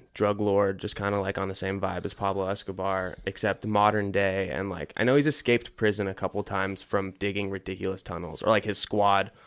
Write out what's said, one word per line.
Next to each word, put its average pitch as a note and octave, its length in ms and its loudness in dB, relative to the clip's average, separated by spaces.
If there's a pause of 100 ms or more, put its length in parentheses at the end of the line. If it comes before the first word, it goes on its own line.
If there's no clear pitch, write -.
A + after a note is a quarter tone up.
(140)
drug G#2 260 2
lord, G2 400 4
just - 160 -6
kinda, G2+ 240 0
like, G2 180 -2
on G2 100 -2
the F#2+ 60 -4
same F#2+ 260 -4
vibe F#2 260 -4
as G2 80 -6
Pablo G2 340 -2
Escobar, F#2+ 680 -4 (100)
except G2 400 -2
modern G#2 440 4
day. F#2+ 400 0
And, F#2+ 200 -4
like, E2 260 -8
I G#2+ 80 2
know B2+ 120 6
he's D3 120 4
escaped - 480 0
prison G#2 320 2
a F#2+ 60 -6
couple G2 280 -4
times G2 400 -4
from G2 300 -2
digging G2+ 380 -4
ridiculous F#2+ 520 -6
tunnels, E2+ 400 -8
or, - 60 2
like, G#2+ 160 6
his G#2 140 -2
squad G2+ 520 2 (160)